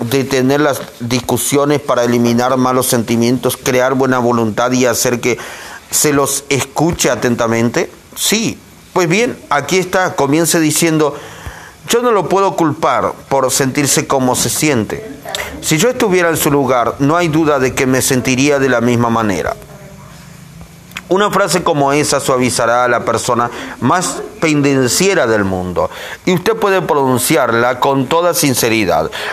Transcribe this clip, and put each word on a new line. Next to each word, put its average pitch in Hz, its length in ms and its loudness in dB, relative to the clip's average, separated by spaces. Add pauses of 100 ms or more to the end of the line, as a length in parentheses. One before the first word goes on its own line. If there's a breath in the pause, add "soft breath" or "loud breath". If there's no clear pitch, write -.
detener 131 580 0
las 135 220 0 (180)
discusiones, 131 800 0
para 123 240 0
eliminar 120 540 2
malos 127 260 2
sentimientos, 120 720 0
crear 127 380 0
buena 127 240 2
voluntad 120 540 0
y 127 120 2
hacer 120 380 0
que 120 160 -2 (520 loud breath)
se 156 220 0
los 139 380 0
escuche 147 580 0
atentamente? 117 840 0 (240)
Sí. 208 440 -2 (340)
Pues 180 160 0
bien, 214 300 0 (100)
aquí 147 300 0
está. 180 360 0
Comience 156 460 2
diciendo: 156 560 0 (720 loud breath)
"Yo 240 140 2
no 247 80 2
lo 185 180 0
puedo 190 280 2
culpar 147 560 0 (160)
por 131 240 0
sentirse 139 540 0
como 127 280 0
se 120 160 -2
siente. - 680 -2 (440 loud breath)
Si - 180 -2
yo 202 100 2
estuviera 180 420 2
en 156 60 0
su 156 140 0
lugar, 127 480 2
no 143 180 2
hay 175 120 2
duda 151 300 2
de 127 160 0
que 135 120 0
me 127 160 2
sentiría 131 560 2
de 135 100 2
la 120 120 2
misma 120 300 2
manera". 107 440 -2 (1500 loud breath)
Una 196 220 2
frase 180 320 0
como 143 300 2
esa 143 260 2
suavizará 123 640 2
a 123 60 2
la 117 160 0
persona 117 440 0 (320 loud breath)
más 170 420 -2 (180)
pendenciera 143 880 2
del 107 160 2
mundo, 90 440 -2 (360 loud breath)
y 180 100 2
usted 214 200 0
puede 196 280 0
pronunciarla 127 960 2
con 135 280 0
toda 170 280 2
sinceridad, 110 760 0 (240 loud breath)